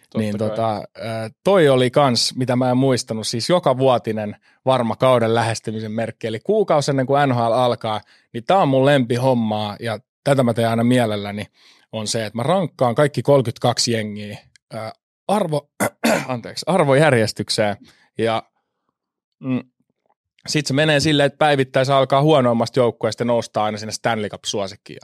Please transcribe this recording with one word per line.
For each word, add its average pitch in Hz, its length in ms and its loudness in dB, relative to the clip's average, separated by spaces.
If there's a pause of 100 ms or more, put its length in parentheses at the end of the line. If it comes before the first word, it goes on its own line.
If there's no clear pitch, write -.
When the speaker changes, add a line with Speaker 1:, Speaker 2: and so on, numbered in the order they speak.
Speaker 1:
Totta - 160 -8
Speaker 2:
Niin 104 180 -2
Speaker 1:
kai. 107 120 -2
Speaker 2:
tota, 110 280 -2
ö, - 240 -14 (420)
toi 180 260 6
oli 127 220 4
kans, 139 440 2
mitä 123 200 -2
mä 127 160 0
en 127 60 2
muistanut, 117 500 -2
siis 113 220 -6
joka 160 280 2
vuotinen 110 580 0 (300)
varma 123 300 0
kauden 117 400 2
lähestymisen 110 560 -4
merkki. 113 360 -8
Eli 110 120 -6
kuukausi 180 520 0
ennen 135 140 0
kuin 139 240 2
N - 40 0
H 120 40 -2
L 117 160 0
alkaa, 117 480 -2 (320)
niin 120 100 -10
tää 185 140 2
on 175 100 2
mun 135 180 4
lempihommaa 120 920 0
ja 110 200 -6 (240)
tätä 135 200 2
mä 117 100 2
teen 117 160 0
aina 117 140 0
mielelläni, 104 640 0 (460)
on 110 160 -8
se, 113 180 -4
että 104 120 -10
mä 120 60 -4
rankkaan 139 520 -2
kaikki 151 260 0
kolmekymmentäkaksi 123 720 0
jengiä, 104 460 -8 (360)
ö, 120 40 -12 (500)
arvo-, 175 420 -4 (340)
<clears throat> 202 240 0
anteeksi, 107 400 -10
arvojärjestykseen 131 1080 2 (420)
ja, 113 260 -2 (960)
mm, 131 200 -4 (880)
sit 147 180 -4
se 135 80 -4
menee 147 260 2
silleen, 143 280 2
että 139 100 -4
päivittäin 135 480 2
se 139 80 0
alkaa 135 280 4
huonoimmasta 123 580 2
joukkueesta 117 420 0
ja 120 40 -2
noustaan 113 400 -2
aina 107 120 -4
sinne 107 140 -10
Stanley 107 380 -4
Cup-suosikkiin 95 760 -10